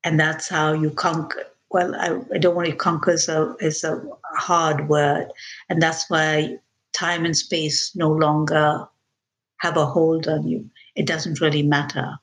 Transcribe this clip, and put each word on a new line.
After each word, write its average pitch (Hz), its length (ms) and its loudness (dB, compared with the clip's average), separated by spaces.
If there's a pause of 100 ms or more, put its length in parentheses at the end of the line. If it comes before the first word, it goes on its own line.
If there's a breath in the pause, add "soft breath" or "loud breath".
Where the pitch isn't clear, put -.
And 160 140 2
that's 160 300 0
how 156 240 0
you 156 180 0
conquer. 160 540 -4 (260)
Well, 180 240 0
I, - 400 -4
I 190 40 0
don't 175 160 4
want 170 140 0
to 156 80 -4
conquer 170 360 2
is 165 160 0
a, 160 320 0
is 156 240 -2
a 160 180 -4 (340)
hard 156 520 2
word. 147 400 2 (400 loud breath)
And 160 120 0
that's 165 300 0
why 156 480 0 (340)
time 170 320 -2
and 165 120 0
space - 580 -2
no 160 160 2
longer 151 760 2 (720)
have 165 180 -2
a 151 100 4
hold 160 420 2
on 156 180 0
you. - 220 -4 (260 soft breath)
It 147 120 -2
doesn't 160 340 -4
really 151 220 2
matter. 143 600 0